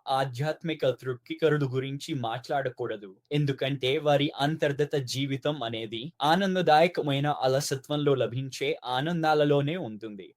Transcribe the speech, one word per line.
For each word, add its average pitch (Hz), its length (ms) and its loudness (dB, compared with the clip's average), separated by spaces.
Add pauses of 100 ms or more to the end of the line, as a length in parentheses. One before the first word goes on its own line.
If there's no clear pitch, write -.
ఆధ్యాత్మిక 139 800 -2
తృప్తికరుడు 147 760 0
గురించి 135 480 -4
మాట్లాడకూడదు, 120 1000 -4 (160)
ఎందుకంటే 139 680 0
వారి 147 420 2
అంతర్గత 147 560 0
జీవితం 135 680 -2
అనేది 113 480 -6 (100)
ఆనందదాయకమైన 160 1040 4
అలసత్వంలో 143 880 0
లభించే 131 680 -2
ఆనందాలలోనే 147 920 2
ఉంటుంది. 107 600 -10